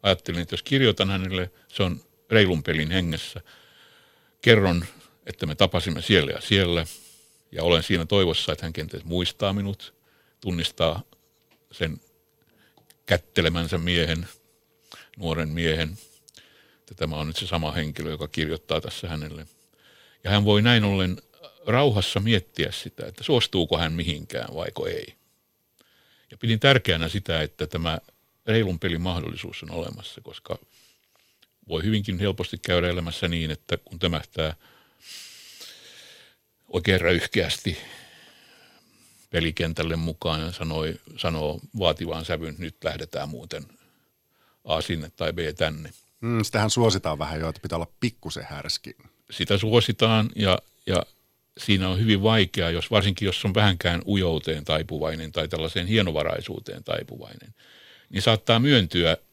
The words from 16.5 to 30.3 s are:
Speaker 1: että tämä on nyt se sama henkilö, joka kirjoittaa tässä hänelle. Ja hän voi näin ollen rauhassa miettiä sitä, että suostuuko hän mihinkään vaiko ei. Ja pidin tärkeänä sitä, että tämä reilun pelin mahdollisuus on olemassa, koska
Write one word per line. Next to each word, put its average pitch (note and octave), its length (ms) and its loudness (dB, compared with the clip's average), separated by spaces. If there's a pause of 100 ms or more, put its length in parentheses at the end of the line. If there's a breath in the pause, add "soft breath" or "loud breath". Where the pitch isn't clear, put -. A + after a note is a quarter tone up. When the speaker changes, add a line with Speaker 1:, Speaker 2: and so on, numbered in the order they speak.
Speaker 1:
että - 160 -20
tämä D#2 220 -4
on D2+ 100 -4
nyt D#2 100 -6
se G2+ 100 -6
sama D#2+ 260 -2
henkilö, D#2 380 -6
joka D2+ 180 -6
kirjoittaa D#2 520 -4
tässä - 280 -10
hänelle. D#2 380 -8 (760 soft breath)
Ja - 60 -2
hän G#2 140 6
voi G#2 180 6
näin A#2 220 6
ollen F#2+ 320 2 (500)
rauhassa A2 540 2
miettiä G2+ 520 0
sitä, - 340 -10
että - 180 -14
suostuuko F#2 540 2
hän D#2+ 140 0
mihinkään D#2 640 -6
vaiko E2+ 320 -6
ei. - 280 -8 (1160 soft breath)
Ja - 60 -20
pidin A2+ 240 0
tärkeänä F2+ 480 4
sitä, E2+ 340 -2
että D2+ 240 -6
tämä E2 320 -2 (480)
reilun G#2+ 320 2
pelin E2+ 220 -4
mahdollisuus E2+ 640 -6
on D#2+ 80 -14
olemassa, - 500 -10
koska - 380 -12 (1120 soft breath)